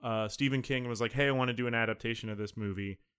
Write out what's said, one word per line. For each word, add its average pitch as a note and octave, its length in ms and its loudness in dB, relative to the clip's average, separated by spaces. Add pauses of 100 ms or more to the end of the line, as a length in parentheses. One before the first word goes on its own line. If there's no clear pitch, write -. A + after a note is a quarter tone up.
uh, A2 260 0
Stephen C3+ 340 2
King B2+ 220 -2
and B2 60 -4
was A2+ 100 -4
like, A#2 120 0
"Hey, C#3 160 4
I C#3 40 4
wanna B2+ 220 2
do B2 120 0
an A#2 80 0
adaptation A2+ 540 0
of G#2+ 100 -6
this G#2 180 -6
movie. G2 420 -4 (200)